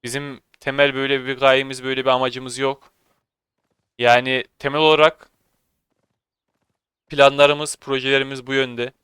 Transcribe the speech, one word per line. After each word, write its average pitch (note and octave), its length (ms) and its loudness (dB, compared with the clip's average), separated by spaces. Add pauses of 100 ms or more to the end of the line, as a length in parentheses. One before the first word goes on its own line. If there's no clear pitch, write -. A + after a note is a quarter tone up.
Bizim C3+ 380 -10 (180)
temel C#3 360 0
böyle C3+ 300 -2
bir C3 120 -6
gayemiz, C3 460 0
böyle C3 220 -4
bir C3 40 2
amacımız B2+ 480 -2
yok. C3+ 340 -6 (1080)
Yani B2 460 2 (140)
temel C#3+ 220 -4
olarak D#3 480 2 (1800)
planlarımız, C#3+ 680 4
projelerimiz C3+ 720 -4
bu C3+ 60 -6
yönde. B2 400 -4 (100)